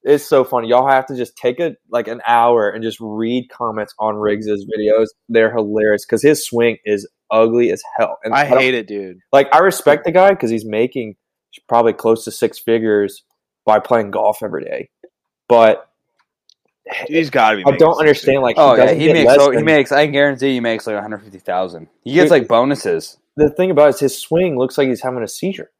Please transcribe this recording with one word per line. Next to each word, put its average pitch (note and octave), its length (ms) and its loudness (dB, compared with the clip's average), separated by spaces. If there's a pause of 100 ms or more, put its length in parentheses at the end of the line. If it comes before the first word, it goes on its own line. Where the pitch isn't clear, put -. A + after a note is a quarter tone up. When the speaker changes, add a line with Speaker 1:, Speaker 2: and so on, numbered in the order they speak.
Speaker 1:
it's C#3+ 220 2
so C3+ 180 2
funny." A#2+ 260 -4
Y'all B2+ 180 2
have C3+ 200 0
to C#3 80 -12
just B2 220 -10
take B2 220 -4
a, D#3+ 160 -6 (140)
like, A#2 180 -6
an A2+ 200 -12
hour A#2 420 2
and A2 140 -10
just A2 160 -8
read A2+ 500 -6
comments A2 500 -8
on G#2+ 160 -4
Riggs's G#2 500 -4
videos. G#2+ 420 0 (220)
They're A2+ 240 2
hilarious G#2+ 520 -2
'cause A2+ 180 -4
his D3 220 2
swing A#2 400 -2
is G2+ 220 -4 (240)
ugly A2+ 400 2
as F#2+ 100 -6 (160)
hell. - 260 -4
And A2+ 100 -6
Speaker 2:
I C#3 80 0
Speaker 1:
I C#3+ 80 -2
don't C3 100 4
Speaker 2:
hate C3 140 0
it, A2+ 140 -6
dude. F#2+ 320 -12 (120)
Speaker 1:
Like, C#3 220 2
I D#3 60 6
respect E3+ 460 2
the F3 60 -2
guy F#3 240 4
'cause B2 140 -4
he's A2+ 160 -4
making A2 500 -4 (520)
probably A#2 260 2
close A2+ 320 -2
to A2+ 60 -10
six - 280 -6
figures G#2+ 640 -2 (420)
by G#2+ 140 2
playing A2 320 -2
golf G#2 320 -4
every G#2+ 200 -8
day. - 260 -12 (580)
But A2+ 420 4 (1160)
Speaker 2:
Dude, D3+ 100 -8
he's D#3+ 120 -2
gotta A2 280 2
be F#2+ 60 -8
Speaker 1:
I C#3 80 4
Speaker 2:
making C3+ 80 -2
Speaker 1:
don't D3 140 6
Speaker 2:
six C3+ 80 -4
Speaker 1:
understand, D3+ 340 2
Speaker 2:
figures. C3+ 80 0
Speaker 1:
like, A#2 140 0
he E3 40 4
Speaker 3:
Oh, C#3 140 6
yeah, A#2+ 80 4
Speaker 1:
doesn't G#2+ 160 2
Speaker 3:
he D#3 80 -2
Speaker 1:
get D3+ 60 4
Speaker 3:
makes - 140 4
Speaker 1:
less C3+ 100 6
Speaker 3:
so, C#3+ 140 6
he B2+ 60 -2
Speaker 1:
than - 80 0
Speaker 3:
makes, D3+ 260 2
I D3 160 2
guarantee C#3 460 0
he B2+ 60 -4
makes, A2+ 260 -4
like, G#2+ 120 -6
a G2 40 -6
hundred G#2+ 220 -12
fifty F#2+ 160 -20
thousand. F2+ 480 -6 (160)
He B2+ 100 -10
gets, E3+ 120 4
Speaker 1:
Dude, D3+ 60 2 (100)
Speaker 3:
like, A#2 80 -8
bonuses. A#2 680 -2 (200)
Speaker 1:
the D3 120 2
thing F#3 220 -2
about D3 180 4
it C3+ 60 0
is - 60 -14
his C3+ 180 -2
swing E3 380 -4
looks C3 200 -4
like C#3 120 0
he's A#2+ 120 -6
having B2+ 220 -8
a G2+ 40 -8
seizure. - 520 -10